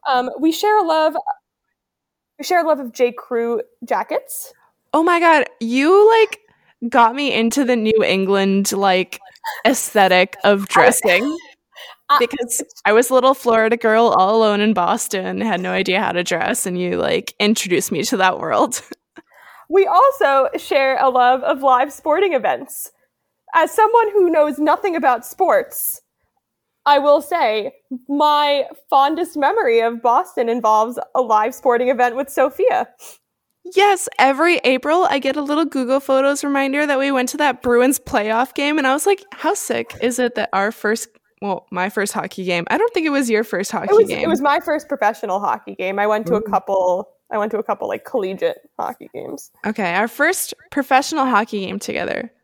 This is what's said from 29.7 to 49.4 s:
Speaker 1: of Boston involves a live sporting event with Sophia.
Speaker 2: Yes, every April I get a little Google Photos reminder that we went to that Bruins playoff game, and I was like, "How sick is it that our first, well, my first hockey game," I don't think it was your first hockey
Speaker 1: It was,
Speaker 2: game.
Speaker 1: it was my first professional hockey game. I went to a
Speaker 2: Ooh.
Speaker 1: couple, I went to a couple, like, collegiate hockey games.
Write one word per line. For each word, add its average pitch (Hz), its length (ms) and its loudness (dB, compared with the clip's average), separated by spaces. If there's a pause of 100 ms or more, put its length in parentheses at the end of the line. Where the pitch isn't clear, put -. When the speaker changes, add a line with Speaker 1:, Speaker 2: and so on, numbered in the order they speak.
Speaker 1:
of 233 240 -2
Boston 247 460 0
involves 226 500 0 (160)
a 240 80 0
live 220 320 0
sporting 247 340 0
event 247 280 0
with 269 120 -6
Sophia. 277 600 0 (880)
Speaker 2:
Yes, 392 320 2 (100)
every 277 460 2
April 294 400 2
I 277 160 0
get 269 160 -4
a 302 60 -4
little 302 240 0
Google 262 340 -2
Photos 269 420 0
reminder 277 420 -2
that 285 140 0
we 277 140 0
went 254 160 0
to - 80 -10
that 285 260 -2
Bruins 247 380 2
playoff 220 540 -2
game, 285 220 -2
and 269 120 0
I 262 40 2
was 294 140 -2
like, 392 160 0 (100)
"How 330 220 -4
sick 233 480 -8
is 240 160 -2
it 240 160 -2
that 214 180 -4
our 196 200 -2
first, - 380 -6 (300)
well, 196 300 -6
my 185 200 -4
first 208 220 -4
hockey 185 320 -8
game," 175 260 -2
I 247 60 0
don't 466 160 0
think 349 140 -2
it 311 40 0
was 277 200 0
your 214 140 0
first 202 260 -6
hockey 180 220 -6
Speaker 1:
It 415 40 6
was, 440 120 6
Speaker 2:
game. - 100 -4
Speaker 1:
it 320 100 -4
was 320 120 0
my 285 180 0
first 311 300 -6
professional 214 500 -2
hockey 202 380 -6
game. 190 240 -6
I 208 80 0
went 214 180 -2
to 170 80 0
a 208 40 0
Speaker 2:
Ooh. 214 40 -4
Speaker 1:
couple, 190 680 -2 (200)
I 214 80 -6
went 208 140 -4
to 220 60 -4
a 214 40 -6
couple, - 240 -6
like, 101 180 -8
collegiate 190 540 -4 (200)
hockey - 360 -8
games. - 380 -14 (140)